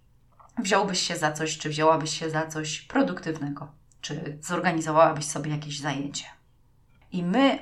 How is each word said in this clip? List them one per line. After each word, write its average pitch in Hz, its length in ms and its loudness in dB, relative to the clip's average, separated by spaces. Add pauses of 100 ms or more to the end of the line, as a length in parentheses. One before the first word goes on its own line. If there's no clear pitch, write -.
(580)
Wziąłbyś 196 420 2
się 175 160 -2
za 151 160 0
coś, 156 260 -4
czy 156 100 -6
wzięłabyś 156 500 2
się 160 120 -4
za 156 160 0
coś 156 340 -6
produktywnego, 151 920 -2 (280)
czy 151 420 -8
zorganizowałabyś 160 800 4
sobie 151 260 -4
jakieś 147 300 -6
zajęcie”. 143 440 -6 (880)
I 180 100 -2
my, 233 400 4